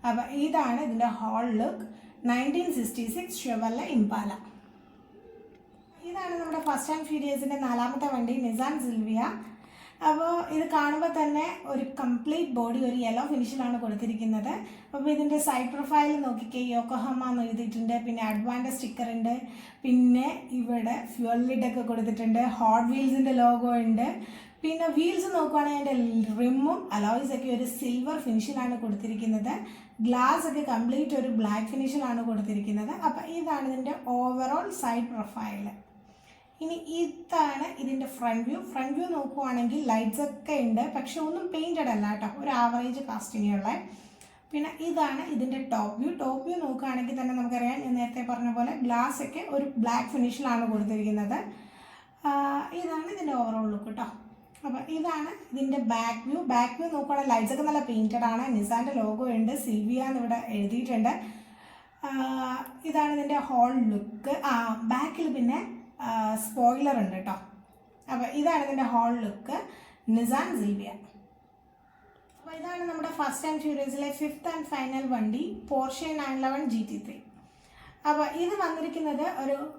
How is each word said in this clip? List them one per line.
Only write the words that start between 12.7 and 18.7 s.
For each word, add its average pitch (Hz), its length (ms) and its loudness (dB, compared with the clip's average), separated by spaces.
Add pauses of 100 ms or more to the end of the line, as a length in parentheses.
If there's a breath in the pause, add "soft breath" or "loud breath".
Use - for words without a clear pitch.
ഒരു 247 60 -2 (100)
യെല്ലോ 233 260 0
ഫിനിഷിലാണ് 240 500 0
കൊടുത്തിരിക്കുന്നത്. 220 720 0 (400 loud breath)
അപ്പോൾ 285 240 0
ഇതിൻ്റെ 294 220 2 (100)
സൈഡ് 247 260 0
പ്രൊഫൈൽ 294 340 4 (180)
നോക്കിക്കേ, 240 360 -4 (140)
യോക്കോഹാമ 254 560 0
എന്ന് 240 160 2
എഴുതിയിട്ടുണ്ട്, 226 480 -2 (100)
പിന്നെ 226 240 -2
അഡ്വാൻസ് 247 460 0